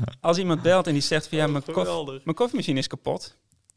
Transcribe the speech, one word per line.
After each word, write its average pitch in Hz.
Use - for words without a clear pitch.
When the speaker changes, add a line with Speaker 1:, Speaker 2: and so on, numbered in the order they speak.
Speaker 1:
als 170
iemand 175
belt 180
en 165
die 143
zegt 156
van, 156
"Ja, 151
Speaker 2:
Oh, 151
Speaker 1:
mijn 143
koff-, 165
Speaker 2:
geweldig. 160
Speaker 1:
mijn 160
koffiemachine 233
is 131
kapot." -